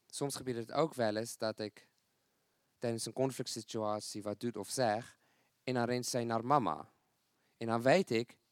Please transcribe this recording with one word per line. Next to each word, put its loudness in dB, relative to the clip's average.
soms -4
gebeurt -4
het -8
ook 2
wel 2
eens -4
dat -4
ik -10
tijdens -2
een -8
conflict -2
situatie -4
wat -6
doe -2
of -8
zeg, 0
en -2
dan 2
rent 0
zij -2
naar 0
mama. 2
En -6
dan 2
weet 6
ik, 0